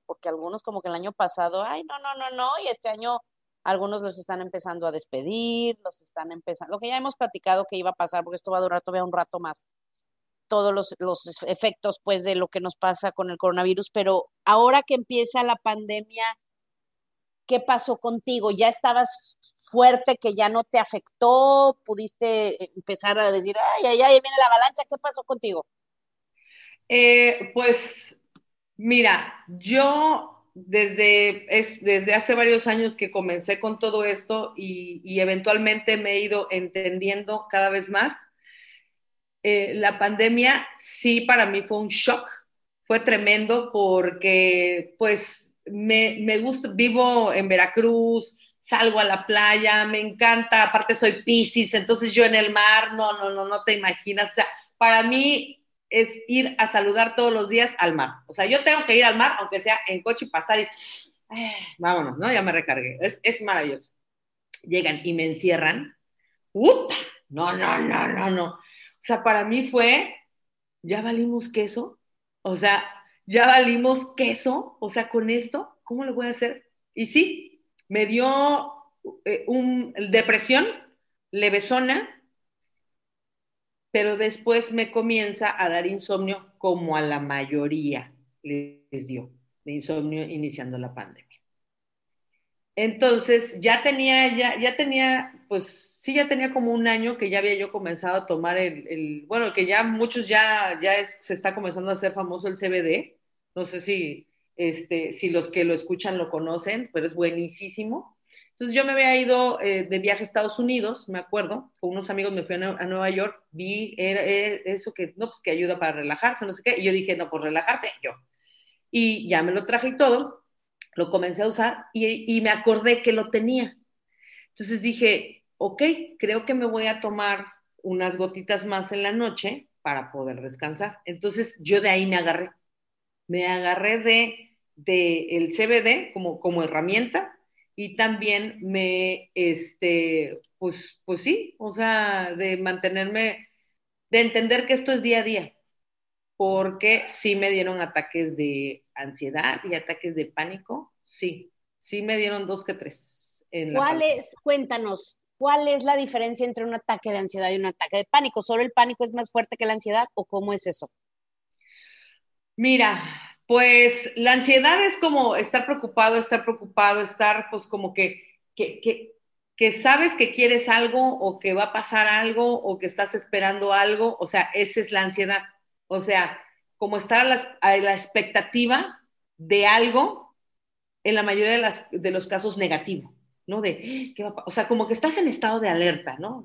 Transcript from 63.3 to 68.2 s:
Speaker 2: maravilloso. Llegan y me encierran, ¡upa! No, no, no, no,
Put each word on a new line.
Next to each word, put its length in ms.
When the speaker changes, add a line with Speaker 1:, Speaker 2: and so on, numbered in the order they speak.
Speaker 2:
maravilloso. 480
Llegan 420
y 80
me 140
encierran, 720
¡upa! 420
No, 280
no, 220
no, 300
no, 220